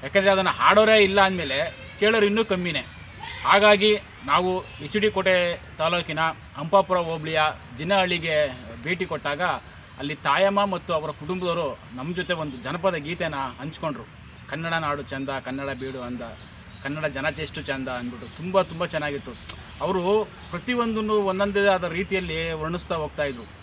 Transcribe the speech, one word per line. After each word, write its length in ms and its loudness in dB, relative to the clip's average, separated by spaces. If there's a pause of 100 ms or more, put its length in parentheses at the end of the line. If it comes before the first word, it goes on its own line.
ಯಾಕಂದ್ರೆ 280 4
ಅದನ್ನ 180 4
ಹಾಡೋರೇ 540 8
ಇಲ್ಲ 180 6
ಅಂದ್ಮೇಲೆ 560 0 (220)
ಕೇಳೋರು 260 4
ಇನ್ನೂ 200 2
ಕಮ್ಮಿನೇ. 340 -2 (640)
ಹಾಗಾಗಿ 560 6 (260)
ನಾವು 380 2 (200)
ಎಚ್ 140 -4
ಡಿ 140 4
ಕೋಟೆ 500 2 (160)
ತಾಲೂಕಿನ 420 0 (380)
ಹಂಪಾಪುರ 400 4
ಹೋಬಳಿಯ 440 0 (360)
ಜಿನಹಳ್ಳಿಗೆ 720 2 (360)
ಭೇಟಿ 220 -2
ಕೊಟ್ಟಾಗ 360 -4 (560)
ಅಲ್ಲಿ 180 -6
ತಾಯಮ್ಮ 500 4
ಮತ್ತು 280 -4
ಅವರ 180 -2
ಕುಟುಂಬದವರು 680 -4 (160)
ನಮ್ಮ 200 -6
ಜೊತೆ 180 -2
ಒಂದು 240 -4
ಜನಪದ 380 -2
ಗೀತೆನ 400 -4
ಹಂಚ್ಕೊಂಡ್ರು. 680 -6 (460)
ಕನ್ನಡ 240 -6
ನಾಡು 280 -2
ಚಂದ, 280 -6 (160)
ಕನ್ನಡ 240 -6
ಬೀಡು 320 -8
ಅಂದ, 200 -8 (640)
ಕನ್ನಡ 220 -4
ಜನ 200 -2 (140)
ಎಷ್ಟು 220 -8
ಚಂದ 260 -4
ಅಂದ್ಬಿಟ್ಟು 500 -8
ತುಂಬ 240 2
ತುಂಬ 240 -4
ಚೆನ್ನಾಗಿತ್ತು. 460 -6 (500)
ಅವರು 440 2 (240)
ಪ್ರತಿಯೊಂದನ್ನು 640 -2
ಒಂದೊಂದೇ 540 2
ಆದ 160 4
ರೀತಿಯಲ್ಲಿ 680 -4
ವರ್ಣಿಸ್ತಾ 440 -4
ಹೋಗ್ತಾ 280 -4
ಇದ್ರು. 400 -8